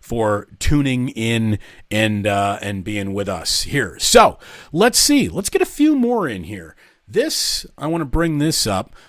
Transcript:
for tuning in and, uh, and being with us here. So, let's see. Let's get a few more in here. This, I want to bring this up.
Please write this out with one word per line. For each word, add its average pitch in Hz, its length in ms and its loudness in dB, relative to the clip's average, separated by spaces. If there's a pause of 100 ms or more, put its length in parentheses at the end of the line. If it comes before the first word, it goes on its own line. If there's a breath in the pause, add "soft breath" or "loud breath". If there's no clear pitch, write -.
for 107 460 -2 (140)
tuning 135 480 2
in 113 500 0 (320 loud breath)
and, 107 380 0
uh, 101 340 0
and 98 220 -6
being 101 280 -6
with 98 160 -4
us 85 340 -4
here. 113 360 -4
So, - 400 6 (320 loud breath)
let's 214 300 2
see. 277 280 4
Let's - 220 -6
get 381 120 0
a 359 40 2
few 294 300 2
more 233 320 0
in 92 160 -6
here. 85 320 -14 (320 soft breath)
This, - 580 -4 (100)
I 143 120 -6
want 165 140 -2
to 147 40 -4
bring 156 320 -2
this 151 300 0
up. 95 260 -4 (140 soft breath)